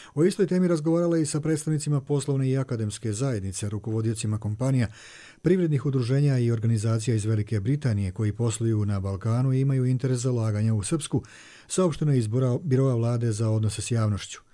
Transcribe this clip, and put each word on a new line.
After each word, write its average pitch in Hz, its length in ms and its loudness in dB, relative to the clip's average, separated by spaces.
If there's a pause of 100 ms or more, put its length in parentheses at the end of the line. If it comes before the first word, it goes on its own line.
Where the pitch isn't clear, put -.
(160)
O 147 80 2
istoj 196 240 2
temi 185 200 2
razgovarala 170 500 2
i 160 80 2
sa 147 160 -2
predstavnicima 151 600 0
poslovne 139 480 0
i 131 80 2
akademske 113 540 -2
zajednice, 104 580 -4
rukovodiocima 110 680 -2
kompanija, 113 500 0 (540)
privrednih 160 440 2
udruženja 135 520 2
i 120 140 2
organizacija 113 640 0
iz 104 100 -2
Velike 107 340 0
Britanije 104 520 0
koji 104 220 -2
posluju 110 520 0
na 101 140 -2
Balkanu 110 540 0
i 131 80 2
imaju 135 240 2
interes 127 320 0
za 127 140 -2
ulaganja 110 420 0
u 104 100 0
Srpsku, 147 400 -2 (440)
saopšteno 160 440 0
je 135 60 4
iz 113 100 0
bura-, 123 360 0
Biroa 135 320 2
Vlade 117 360 0
za 110 180 0
odnose 107 320 0
s - 100 -4
javnošću. 107 480 -2 (140)